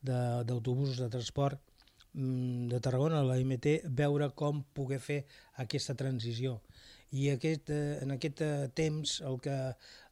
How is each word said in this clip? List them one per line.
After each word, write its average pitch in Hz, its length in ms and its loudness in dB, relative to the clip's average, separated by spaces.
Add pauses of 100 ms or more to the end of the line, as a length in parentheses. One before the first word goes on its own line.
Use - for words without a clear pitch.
de, 123 440 0
d'autobusos 127 560 0
de 123 80 0
transport, 139 520 0 (520)
mm, 127 560 0
de 123 120 0
Tarragona, 139 440 4
la 127 160 4
M 131 180 2
T, 147 300 2
veure 147 480 2
com 147 260 0 (140)
poder 135 240 -2
fer 143 240 -2 (320)
aquesta 131 400 -2
transició. 123 640 -2 (540)
I 139 160 2
aquest, 147 400 -2
eh, 147 320 -2
en 135 80 -2
aquest, 139 320 -4
eh, 143 320 0
temps 156 480 0
el 131 180 -4
que, 139 160 -2 (560)